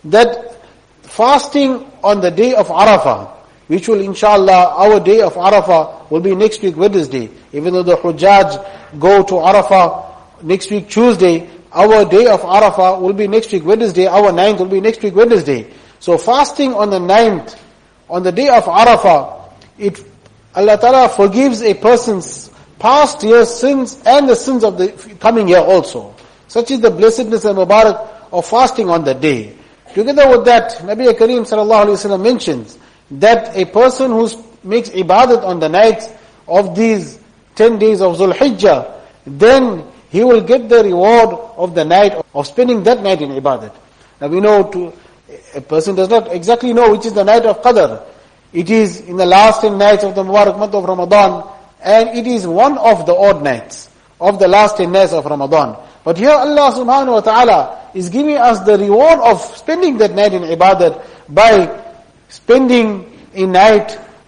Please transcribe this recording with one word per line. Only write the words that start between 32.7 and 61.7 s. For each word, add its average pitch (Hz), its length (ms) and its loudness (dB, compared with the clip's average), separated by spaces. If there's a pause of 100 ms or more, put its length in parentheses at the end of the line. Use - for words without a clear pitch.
that 214 440 0
a 185 100 -2
person 254 440 0
who 226 180 -2 (360)
makes 233 260 -4
ibadat 202 540 2
on 180 160 -6
the 156 100 -4
night 208 320 2 (460)
of 180 280 -2
these 208 440 -4 (340)
ten 220 240 0
days 208 240 0
of 175 160 -2
Zulhijjah, 190 840 0 (280)
then 202 580 0 (240)
he 196 140 -2
will 240 180 4
get 240 280 -2
the 226 140 4
reward 196 540 2 (180)
of 175 200 -8
the 160 100 -2
night 196 280 2 (200)
of 143 140 -6
spending 240 360 -2
that 220 200 0
night 190 180 -2
in 143 80 -8
ibadat. 131 440 -6 (460)
Now 143 80 -10
we 170 120 -4
know 208 320 2
to, 180 220 -10 (600)
a 139 80 -14
person 160 340 -4
does 190 140 -2
not 220 240 -2
exactly 233 400 -4
know 233 180 2
which 214 140 -2
is 220 80 -6
the 202 100 -2
night 226 220 2
of 202 160 -2
Qadr. 175 420 0 (500)
It 170 180 -6
is 214 300 -2
in 175 160 -12
the 185 80 0
last 214 360 4
ten 208 160 -2
nights 202 260 2
of 190 120 -6
the 190 80 -4
Mubarak 196 340 0
month 208 160 -6
of 196 100 -4
Ramadan, 180 640 0 (340)
and 226 360 2
it 226 80 -8
is 226 220 -4
one 247 320 0
of 185 260 0
the 175 100 0
odd 185 280 2
nights - 460 -8 (300)
of 190 200 -2
the 190 80 4
last 202 300 2
ten 175 140 -4
nights 185 220 2
of 147 120 -6
Ramadan. 143 520 -2 (260)
But 165 140 -4
here 254 140 2
Allah 294 420 2
subhanahu 254 400 -2
wa 214 80 2
ta'ala 220 720 0
is 180 160 -10
giving 294 280 -4
us 233 240 0
the 202 180 2
reward 226 400 2
of 220 220 0 (160)
spending 320 420 -4
that 196 160 0
night 202 180 0
in 180 80 -6
ibadat 170 600 0 (260)
by 196 540 2 (460)